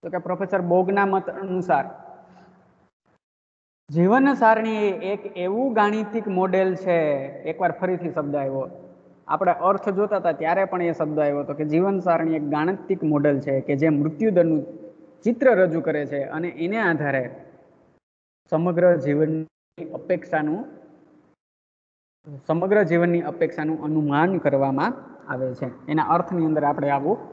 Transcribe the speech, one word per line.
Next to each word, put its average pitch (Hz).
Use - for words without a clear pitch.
તો 175
કે 180
પ્રોફેસર 185
બોગના 185
મત 190
અનુસાર 180
જીવન 226
સારણી 220
એ 196
એક 202
એવું 220
ગાણિતિક 214
મોડેલ 190
છે, 156
એકવાર 160
ફરીથી 175
શબ્દ 147
આવ્યો, 135
આપણે 185
અર્થ 196
જોતા 202
હતા 175
ત્યારે 175
પણ 185
એ 170
શબ્દ 151
આવ્યો 147
હતો 143
કે 151
જીવન 180
સારણી 165
એક 151
ગાણિતિક 185
મોડેલ 147
છે 139
કે 143
જે 156
મૃત્યુદરનું 160
ચિત્ર 240
રજૂ 170
કરે 151
છે 139
અને 151
એને 170
આધારે 143
સમગ્ર 175
જીવનની 156
અપેક્ષાનું, 165
સમગ્ર 190
જીવનની 170
અપેક્ષાનું 156
અનુમાન 151
કરવામાં 139
આવે 127
છે. -
એના 156
અર્થની 170
અંદર 151
આપણે 143
આવું 143